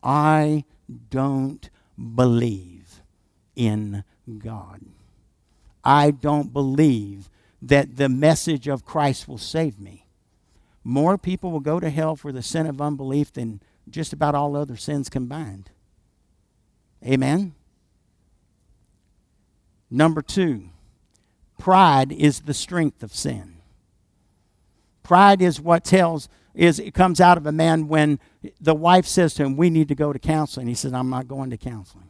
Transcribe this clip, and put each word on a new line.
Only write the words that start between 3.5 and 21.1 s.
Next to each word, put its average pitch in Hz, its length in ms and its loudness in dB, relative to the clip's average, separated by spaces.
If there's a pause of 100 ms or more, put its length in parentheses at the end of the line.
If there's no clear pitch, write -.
in 107 500 -4 (340)
God. 104 420 -16 (1040)
I 147 280 4
don't 147 400 -4
believe 131 760 0 (320)
that 131 360 0
the 139 120 0
message 147 600 0
of 135 160 -6
Christ 143 440 -4
will 123 100 -16
save 143 420 -6
me. 95 260 -20 (760)
More 151 340 0
people 185 320 -8
will 160 100 -6
go 151 200 -4
to 165 100 -6
hell 156 260 -4
for 147 160 -14
the 127 100 -10
sin 156 240 -6
of 139 140 -10
unbelief 143 520 -4
than 113 280 -10 (280)
just - 240 -10
about 147 220 -2
all 143 220 -4
other 139 200 -8
sins 143 320 -8
combined. 113 600 -10 (1300)
Amen? 139 500 -2 (2250)
Number 156 320 2
two, 127 480 -2 (880)